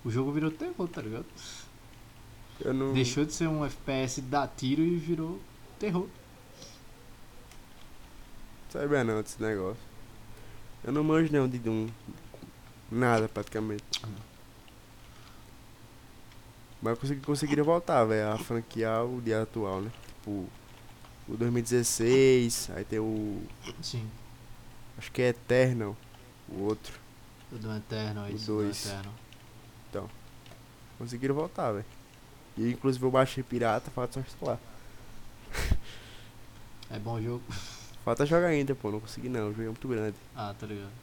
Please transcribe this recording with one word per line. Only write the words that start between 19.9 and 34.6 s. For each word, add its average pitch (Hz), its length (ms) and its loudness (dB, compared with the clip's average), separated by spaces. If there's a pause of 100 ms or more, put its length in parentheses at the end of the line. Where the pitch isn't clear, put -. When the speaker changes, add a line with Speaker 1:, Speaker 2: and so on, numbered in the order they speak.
Speaker 2:
Tipo, 101 260 -4 (840)
o - 80 -4
dois 117 140 2
mil 120 100 4
e - 20 -2
dezesseis, 123 1120 6
aí 98 100 -2
tem 110 140 -2
o 107 420 0 (400)
Speaker 1:
Sim. 113 260 -4 (920)
Speaker 2:
acho - 120 -12
que 127 120 0
é 123 60 6
Eternal, 120 680 4 (520)
o 90 160 -6
outro. - 360 -2 (500)
Speaker 1:
O 127 60 -10
Doom 110 220 -4
Eternal, 107 480 -4
Speaker 2:
O 101 80 -6
Speaker 1:
isso, 107 120 -6
Doom 107 180 0
Speaker 2:
dois. 101 220 -2
Speaker 1:
Eternal. 101 260 -6 (760)
Speaker 2:
Então, 98 220 -6 (880)
conseguiram 123 360 -2
voltar, 156 380 0
velho. 104 140 -2 (720)
E 117 140 2
inclusive 127 340 2
eu 127 40 6
baixei 131 320 4
pirata, 117 480 0
falta 123 240 -4
só 135 60 -4
instalar. - 380 -4 (2250)